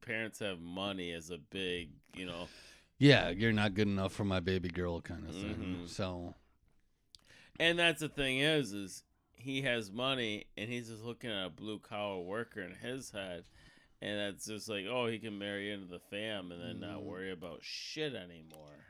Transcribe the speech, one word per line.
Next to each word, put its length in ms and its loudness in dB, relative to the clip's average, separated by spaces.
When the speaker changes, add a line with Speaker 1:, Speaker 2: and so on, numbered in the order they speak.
Speaker 1:
parents 380 -4
have 200 -2
money 520 -2
is 200 -6
a 60 -6
big, 520 -2
you 120 -6
know. 200 -6
Speaker 2:
Yeah, 300 10
"You're 220 4
not 220 4
good 140 6
enough 260 2
for 100 -2
my 160 4
baby 300 2
girl" 320 0
kind 260 -8
of 60 -8
thing. 220 -4
Speaker 1:
Mm-hmm. 320 -4
Speaker 2:
So. 480 -4
Speaker 1:
And 200 6
that's 200 6
the 100 0
thing 300 2
is, 340 4
is 300 -6
he 280 -2
has 280 0
money, 540 0
and 120 -4
he's 200 -4
just 140 -10
looking 280 -6
at 160 0
a 20 -4
blue-collar 720 -4
worker 400 -4
in 140 -8
his 360 -6
head, 320 -6
and 180 -2
that's 260 -4
just 240 -6
like, 200 -2
oh, 180 2
he 120 0
can 200 -6
marry 320 -2
into 160 -6
the 120 -10
fam 520 -4
and 100 -8
then 180 -6
not 200 -6
Speaker 2:
Mm-hmm. 100 -8
Speaker 1:
worry 220 -4
about 300 -8
shit 520 -4
anymore. 760 -12